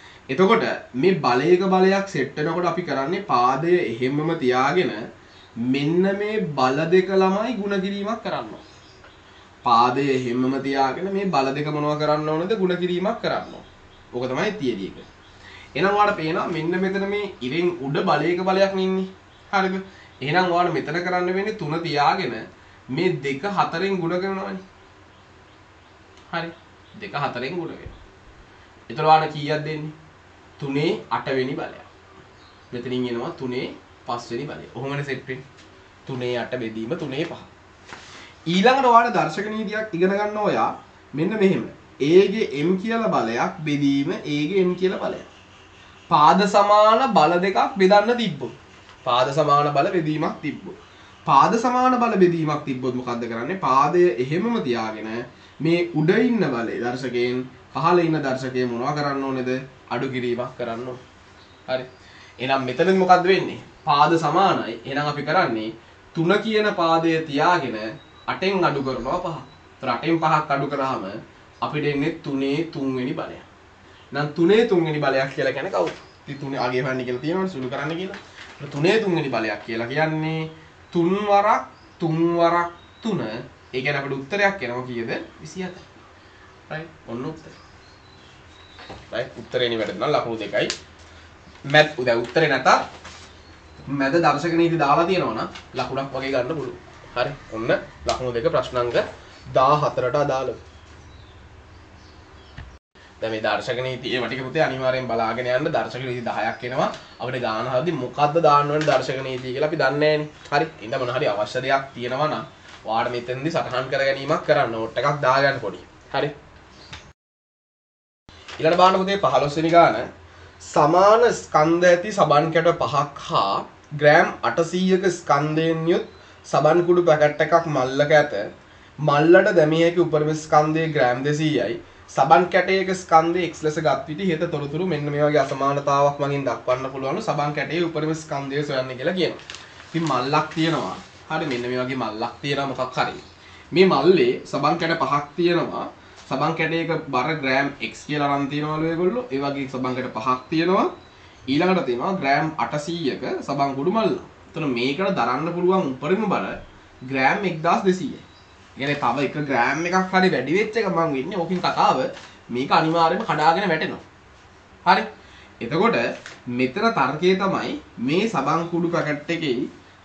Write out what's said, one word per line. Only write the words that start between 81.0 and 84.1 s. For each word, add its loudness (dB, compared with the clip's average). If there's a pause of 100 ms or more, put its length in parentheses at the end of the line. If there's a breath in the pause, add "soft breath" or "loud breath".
වරක් 4 (360)
තුන් -2 (180)
වරක් 2 (300)
තුන. -4
ඒ -10
කියන්නේ -2
අපිට -6